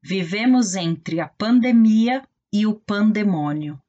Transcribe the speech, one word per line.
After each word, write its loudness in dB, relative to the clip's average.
vivemos 0
entre -4
a -6
pandemia 2
e 0
o 0
pandemônio. -2